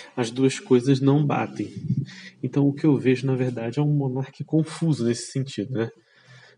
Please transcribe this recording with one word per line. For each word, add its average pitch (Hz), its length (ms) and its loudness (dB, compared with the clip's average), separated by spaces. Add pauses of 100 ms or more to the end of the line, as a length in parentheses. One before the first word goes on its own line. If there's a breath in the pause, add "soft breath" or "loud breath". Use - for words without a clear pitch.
(160 loud breath)
as 117 140 -2
duas 131 300 0
coisas 127 400 4
não 139 260 4
batem. - 480 -4 (640 loud breath)
Então, 139 280 2
o 139 40 0
que 143 120 -6
eu 147 120 6
vejo, 123 300 2
na 131 80 0
verdade, 120 460 -2
é - 20 4
um 147 100 2
monarca 135 520 -4
confuso 156 600 0
nesse 117 280 -2
sentido, 127 400 -6
né? 113 180 -2 (680 soft breath)